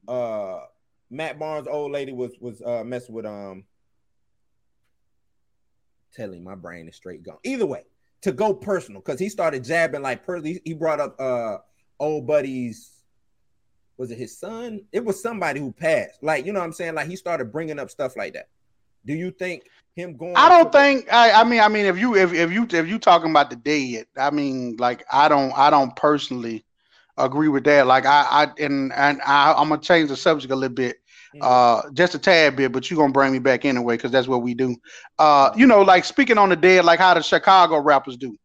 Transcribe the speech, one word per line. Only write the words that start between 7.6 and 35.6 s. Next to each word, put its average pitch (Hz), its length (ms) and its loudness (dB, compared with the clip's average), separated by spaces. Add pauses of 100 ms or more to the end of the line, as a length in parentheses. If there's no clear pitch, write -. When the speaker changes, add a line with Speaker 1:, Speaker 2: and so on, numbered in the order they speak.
Speaker 1:
way, 139 180 -10 (380)
to 196 100 -6
go 208 220 -4
personal, 185 480 -8
'cause 127 180 -10
he 196 100 -6
started 151 340 -6
jabbing, 147 380 -4
like, 131 240 -10
per-, 175 160 -10
he, 160 240 -10
he 165 80 -10
brought 156 260 -4
up, 139 200 -8
uh, 120 380 -6 (420)
old 147 280 -6
buddies, 131 640 -6 (1040)
was 127 140 -12
it 117 60 -16
his 123 200 -16
son? 220 440 -14 (100)
It 220 120 -6
was 208 180 -8
somebody 185 380 -6
who 139 120 -10
passed. 147 520 -4
Like, 147 220 -4
you 202 80 -8
know 196 60 -4
what 175 60 -6
I'm 165 80 -12
saying? 165 220 -10
Like, 147 120 -6
he 180 80 -12
started 147 360 -8
bringing 151 280 -10
up 127 100 -12
stuff - 260 -8
like 98 180 -10
that. - 140 -16 (580)
Do 131 80 -8
you 175 180 -8
think 180 320 -10 (320)
him 175 220 -14
going 170 180 -12
Speaker 2:
I 302 140 6
don't 339 220 8
Speaker 1:
to 294 60 6
the 277 60 8
Speaker 2:
think, 277 300 0
I, 226 280 6
I - 20 6
mean, 233 160 0
I 214 80 6
mean, 214 180 0
if 180 120 0
you, 226 180 -2
if, 185 180 2
if 170 180 0
you, 226 200 -2
if 165 160 0
you 165 120 -6
talking 170 320 4
about 143 180 2
the 143 80 -12
dead, 127 480 -6 (120)
I 135 120 -2
mean, 131 480 -6
like, 123 340 -4
I 143 160 4
don't, 139 300 2
I 139 120 6
don't 135 260 2
personally 123 680 -4 (520)
agree 135 320 0
with 135 160 -2
that. 143 220 6
Like, 131 180 4
I, 143 240 4
I, 147 340 0
and, 139 300 -4
and 139 320 0
I, 143 280 4
I'm 147 160 0
gonna 151 120 -2
change 165 280 2
the 135 80 -4
subject 143 340 -2
a 131 40 -2
little 131 200 -6
bit, 123 220 -4 (380)
Speaker 1:
Mm-hmm. 143 80 -12
Speaker 2:
uh, 123 500 4
just 175 220 0
a 147 40 -8
tad 160 360 4
bit, 131 160 -2
but 127 180 -6
you 170 80 -6
gonna 143 160 2
bring 135 180 2
me 131 60 -2
back 123 260 0
anyway, 123 340 -2
'cause 117 120 -6
that's 123 180 0
what 127 140 -2
we 120 140 -6
do. 127 200 -2 (440)
Uh, 147 360 4
you 247 120 6